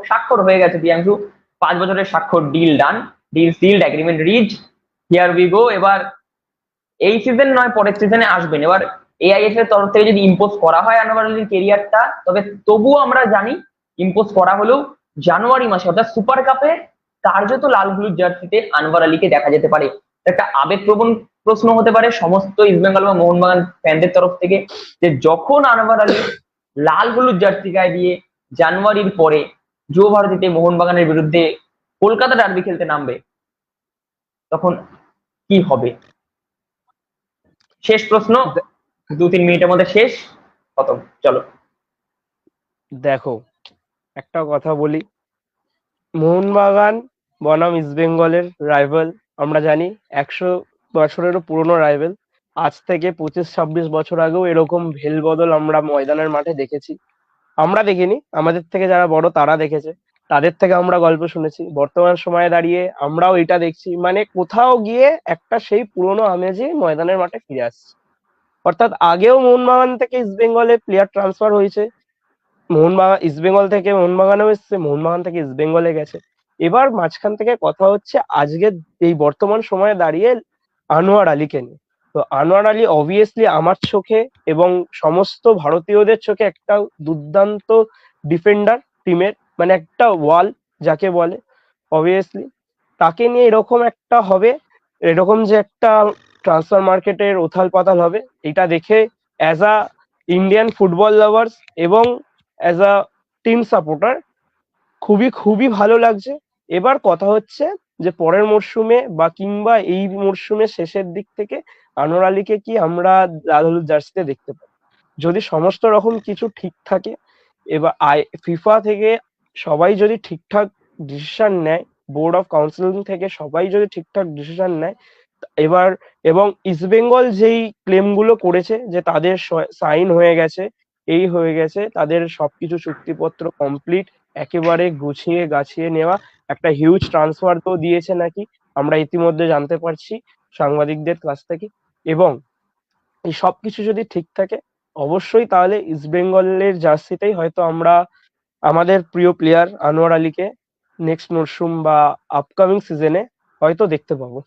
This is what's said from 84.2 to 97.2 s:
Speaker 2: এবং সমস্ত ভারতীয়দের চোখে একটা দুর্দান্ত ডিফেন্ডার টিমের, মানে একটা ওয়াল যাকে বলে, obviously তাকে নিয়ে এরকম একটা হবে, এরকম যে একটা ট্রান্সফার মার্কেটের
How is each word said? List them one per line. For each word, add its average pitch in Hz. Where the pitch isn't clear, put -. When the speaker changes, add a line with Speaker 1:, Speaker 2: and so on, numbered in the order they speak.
Speaker 2:
এবং 175
সমস্ত 180
ভারতীয়দের 202
চোখে 214
একটা 196
দুর্দান্ত 165
ডিফেন্ডার 208
টিমের, 185
মানে 175
একটা 180
ওয়াল 170
যাকে 165
বলে, 170
obviously 180
তাকে 170
নিয়ে 247
এরকম 226
একটা 240
হবে, 202
এরকম 185
যে 214
একটা 214
ট্রান্সফার 175
মার্কেটের 190